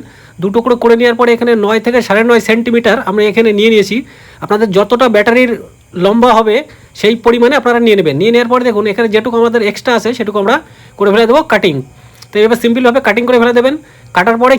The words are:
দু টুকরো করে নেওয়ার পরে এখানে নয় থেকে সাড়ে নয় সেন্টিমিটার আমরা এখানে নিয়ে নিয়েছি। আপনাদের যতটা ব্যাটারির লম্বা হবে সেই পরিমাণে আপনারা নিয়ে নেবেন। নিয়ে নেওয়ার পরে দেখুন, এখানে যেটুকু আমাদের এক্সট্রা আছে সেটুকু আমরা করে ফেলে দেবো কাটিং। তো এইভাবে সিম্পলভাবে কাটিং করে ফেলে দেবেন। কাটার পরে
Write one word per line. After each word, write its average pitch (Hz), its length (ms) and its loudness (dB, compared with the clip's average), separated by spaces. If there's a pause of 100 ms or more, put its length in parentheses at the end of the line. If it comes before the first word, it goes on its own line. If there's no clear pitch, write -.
(420)
দু 185 140 -4
টুকরো 240 280 0
করে 233 160 4
নেওয়ার 240 200 0
পরে 240 160 2
এখানে 240 160 -2 (140)
নয় 220 200 0
থেকে 240 220 0
সাড়ে 208 220 0
নয় 233 180 4
সেন্টিমিটার 233 500 0 (120)
আমরা 208 220 -2
এখানে 226 180 0 (100)
নিয়ে 220 140 2
নিয়েছি। 202 220 0 (480)
আপনাদের 214 240 -2 (100)
যতটা 233 280 0 (100)
ব্যাটারির 233 360 2 (520)
লম্বা 226 340 2
হবে 220 180 0 (440)
সেই 220 140 2 (120)
পরিমাণে 240 340 2
আপনারা 240 260 0
নিয়ে 208 140 2
নেবেন। 151 220 -2
নিয়ে 226 120 0
নেওয়ার 240 180 0
পরে 247 180 0
দেখুন, 208 220 -2
এখানে 226 240 -2
যেটুকু 233 260 -2
আমাদের 233 280 0
এক্সট্রা 240 300 -4
আছে 226 180 -4
সেটুকু 208 260 -6
আমরা 226 120 2 (440)
করে 202 140 2
ফেলে 226 160 2
দেবো 294 120 2 (120)
কাটিং। 185 220 0 (540)
তো - 100 -14
এইভাবে 220 240 2
সিম্পলভাবে 240 440 0
কাটিং 220 220 -2
করে 247 120 2
ফেলে 240 180 0
দেবেন। 262 160 0 (420)
কাটার 226 240 0
পরে 262 180 4